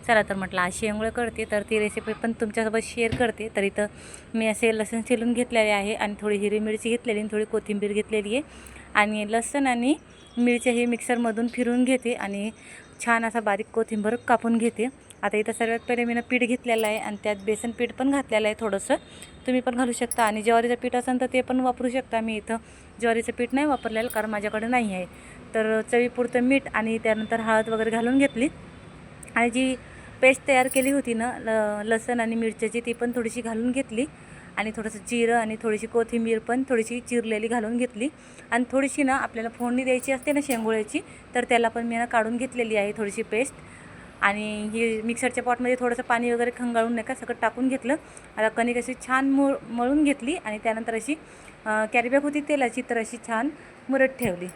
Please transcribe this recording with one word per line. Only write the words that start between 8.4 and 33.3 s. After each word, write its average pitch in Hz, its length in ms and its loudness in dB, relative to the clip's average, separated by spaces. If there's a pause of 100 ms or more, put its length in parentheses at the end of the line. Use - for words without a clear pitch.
आणि 208 340 4
लसूण 233 380 2
आणि 247 280 4 (420)
मिरच्या 240 360 4
हे 240 120 2
मिक्सरमधून 233 600 0
फिरून 247 360 2
घेते, 254 300 2
आणि 202 380 -6 (540)
छान 226 200 4
असा 226 140 0
बारीक 208 340 0
कोथिंबीर 220 420 0 (120)
कापून 233 300 4
घेते. 226 300 0 (340)
आता 202 160 0
इथं 214 140 0
सर्वात 226 280 0
पहिले 240 260 -2
मी 233 80 -2
ना 233 160 0
पीठ 247 140 2
घेतलेलं 226 440 0
आहे, 214 100 0
आणि 208 260 -6
त्यात 208 120 0 (100)
बेसन 214 260 -2
पीठ 233 220 -2
पण 269 180 0
घातलेलं 220 360 2
आहे 214 120 0
थोडंसं, 214 360 0 (520)
तुम्ही 254 140 2
पण 247 140 -2
घालू 240 160 0
शकता. 240 320 0
आणि 214 180 2
ज्वारीचं 233 400 4
पीठ 247 140 -2
असेल 247 260 0
तर 262 120 2
ते 254 80 4
पण 254 180 0
वापरू 247 300 0
शकता. 254 320 -2
मी 220 140 -4
इथं 220 220 -4 (440)
ज्वारीचं 233 360 2
पीठ 240 140 0
नाही 285 160 2
वापरलेलं, 233 420 0
कारण 220 200 -2
माझ्याकडे 208 380 -2
नाही 233 260 0
आहे. 185 120 -4 (480)
तर 220 280 2 (100)
चवीपुरतं 240 480 2
मीठ, 262 240 4 (100)
आणि 220 240 0
त्यानंतर 220 420 0
हळद 220 300 2
वगैरे 220 200 0
घालून 233 280 2
घेतली, 269 300 4 (880)
आणि 233 140 4
जी 254 260 0 (460)
पेस्ट 262 260 6
तयार 262 200 6
केली 262 240 2
होती 269 220 0
ना 226 260 -2
ल-, 214 460 0
लसण 226 340 0
आणि 226 160 0
मिरच्याची, 226 500 -2
ती 233 80 -2
पण 240 220 -2
थोडीशी 233 260 -2